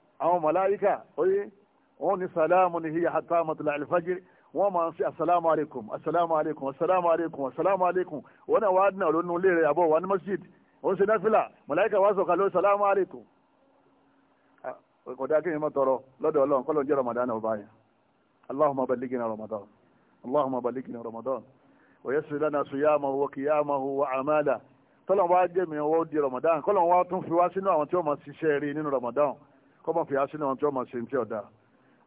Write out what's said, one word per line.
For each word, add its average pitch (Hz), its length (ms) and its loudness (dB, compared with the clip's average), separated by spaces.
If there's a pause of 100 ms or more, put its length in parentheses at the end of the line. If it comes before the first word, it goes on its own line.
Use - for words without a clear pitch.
(200)
àwọn 175 220 2
màláíkà, 190 600 2 (140)
oyè, 196 340 0 (500)
wọ́n 185 200 0
ní 175 140 -4
salamun 170 500 2
hiya 160 260 -2
hatta 165 340 0
matla'il 147 420 -4
fajr. 175 320 -2 (360)
Wọ́n 190 180 0
máa 170 160 0
ń 170 80 -8
ṣe 214 80 -2
"Assalamu 165 460 0
alaikum, 147 420 -2
assalamu 165 440 -2
alaikum, 151 320 -4
assalamu 170 420 0
alaikum, 165 360 -2
assalamu 180 400 0
alaikum." 175 360 -2 (260)
Wọ́n - 120 4
náà 214 120 2
wá 190 180 4
dínà 190 220 0
lónú 170 260 0
ilé 185 120 4 (100)
rẹ̀ 160 100 4
àbọ̀ 165 200 2
wà 156 100 4
ní 185 60 -4
masjid. 190 340 -2 (420)
Ó 180 100 0
ń 185 40 -2
ṣe 190 100 2
náfìlà, 202 440 2 (180)
màláíkà 190 320 2
wá 202 140 4
sọ̀kalẹ̀, 180 340 0
"Assalamu 202 360 2
alaikum." 190 380 0 (1400)
Ah, 131 120 -10 (280)
kò 131 240 -8
dáa 151 140 4
kí 180 80 -4
n 151 100 -4
máa 151 100 -2
tọrọ 131 300 0 (200)
lọ́dọ̀ 151 240 2
Ọlọ́run, 135 200 2
k'Ọlọ́run 151 240 0
jẹ́ 147 80 2
Ramadan 123 320 -2
náà 110 120 -4
báyìí. 107 260 -4 (800)
Allahumma 135 380 0
ballighna 123 420 -4
Ramadan. 107 360 -8 (600)
Allahumma 131 360 -2
ballighna 120 420 -6
Ramadan. 113 400 -6 (640)
Wa 127 100 -4
yassir 147 260 -4
lana 147 240 0
siyamahu 139 560 0
wa 143 80 0
qiyamahu 143 720 -2
wa 143 140 0
amala. 139 480 0 (460)
Tọ́lọ́run 185 240 2
wá 180 180 4
jẹ́ 175 200 -2
mi 151 80 -6
ọwọ́ 156 320 0
di 156 100 -4
Ramadan. 143 440 0
Kọ́lọ́run 175 260 2
wá 180 160 4
tún 180 200 -6
fi - 80 -8
wá 175 180 4
sínú 190 200 -4
àwọn 151 180 2
tí 180 80 -2
wọ́n 180 80 0
máa 147 120 -2
ṣiṣẹ́ 143 440 -2
rí 143 140 -4
nínú 151 160 -4
Ramadan. 127 440 0 (500)
Kọ́ 165 100 -2
máa 165 120 0
fi 139 80 -6
wá 139 140 0
sínú 151 180 -8
àwọn 135 120 -2
tí 147 60 -2
wọ́n 147 100 0
máa 127 100 -4
ṣe 120 160 -8
ní 117 60 -8
tí 139 100 -4
ọ̀dà. 110 260 -4 (640)